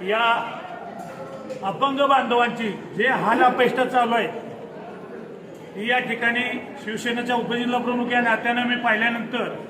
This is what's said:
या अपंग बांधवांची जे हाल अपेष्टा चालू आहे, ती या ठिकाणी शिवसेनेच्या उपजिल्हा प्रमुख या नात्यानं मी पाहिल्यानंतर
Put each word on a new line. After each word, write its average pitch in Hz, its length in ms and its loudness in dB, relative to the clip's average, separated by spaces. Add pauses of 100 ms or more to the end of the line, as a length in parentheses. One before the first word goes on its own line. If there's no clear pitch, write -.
या 233 400 2 (1120)
अपंग 269 440 2
बांधवांची 240 640 4 (280)
जे 226 100 4
हाल 226 360 4
अपेष्टा 254 400 4
चालू 247 320 2
आहे, 214 120 2 (1500)
ती 208 140 -4
या 247 100 4
ठिकाणी 240 600 -2 (260)
शिवसेनेच्या 240 500 -2
उपजिल्हा 240 440 0
प्रमुख 240 320 0
या 247 100 4
नात्यानं 233 420 2
मी 240 120 2
पाहिल्यानंतर 233 800 0 (140)